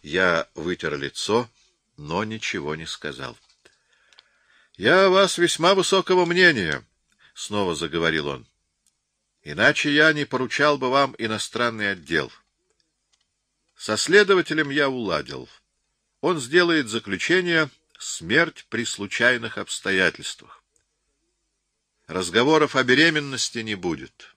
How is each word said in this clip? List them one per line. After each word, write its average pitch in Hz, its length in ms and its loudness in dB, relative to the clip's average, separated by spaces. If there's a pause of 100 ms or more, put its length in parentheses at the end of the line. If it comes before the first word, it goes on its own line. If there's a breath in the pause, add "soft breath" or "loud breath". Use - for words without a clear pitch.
я 85 520 0
вытер 80 420 -6
лицо, 104 520 -4 (500)
но 80 260 -4
ничего 98 500 -8
не 80 120 -12
сказал. 65 500 -12 (1400 soft breath)
"Я 170 280 4
о 185 40 4
вас 190 260 2
весьма 175 380 2
высокого 185 500 2
мнения", 151 640 2 (480 soft breath)
снова 98 400 -2
заговорил 80 540 -2
он. 67 180 -10 (960)
Иначе 143 500 0
я 156 220 6
не 147 100 -4
поручал 139 540 -2
бы 127 100 -4
вам 135 300 2
иностранный 110 760 -4
отдел. 78 400 -4 (1500)
Со - 180 -4
следователем 170 760 2
я 139 180 0
уладил. 80 600 -6 (720)
Он 160 200 -2
сделает 156 480 2
заключение 160 840 -2 (260)
"смерть 160 720 -2
при 113 160 -4
случайных 117 720 -2
обстоятельствах". - 1080 -4 (1400)
Разговоров 113 680 2
о 131 80 2
беременности 139 800 2
не 110 160 -6
будет. 85 600 -8